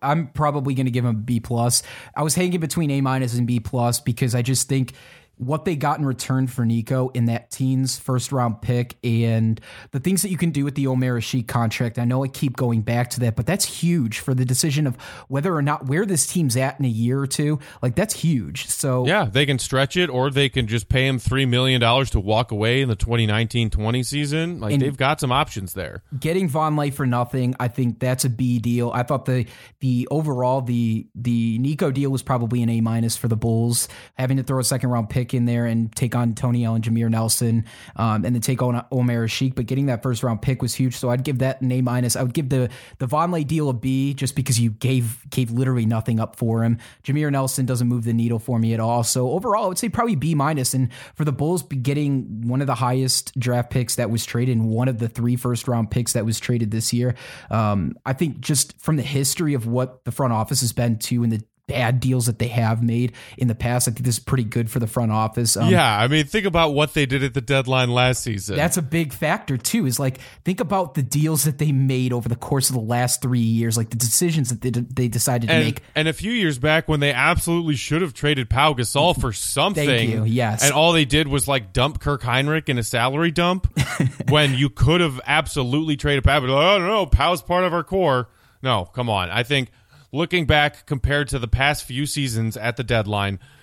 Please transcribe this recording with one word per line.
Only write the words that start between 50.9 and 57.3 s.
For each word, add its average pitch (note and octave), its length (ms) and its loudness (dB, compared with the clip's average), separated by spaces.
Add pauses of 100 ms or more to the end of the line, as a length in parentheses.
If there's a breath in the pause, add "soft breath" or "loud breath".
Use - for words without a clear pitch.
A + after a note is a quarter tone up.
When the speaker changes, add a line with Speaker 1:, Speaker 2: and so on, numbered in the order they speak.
Speaker 1:
for D#3 80 -2
the D3 80 0
Bulls D3 320 -2
be C#3+ 100 -10
getting C3+ 720 -2
one B2+ 140 0
of C3+ 80 -2
the B2+ 80 0
highest C3 600 0
draft A#2+ 340 0
picks B2+ 260 -2
that A#2 140 0
was A#2 140 0
traded B2 320 0
and A2+ 120 2
one A2+ 180 2
of A#2 140 -2
the A#2 80 -2
three A#2+ 260 0
first B2 320 -2
round A#2 240 0
picks A#2+ 220 0
that A2+ 120 0
was A2 140 0
traded A#2 320 -2
this A2 220 -2
year, A#2+ 240 0 (340 loud breath)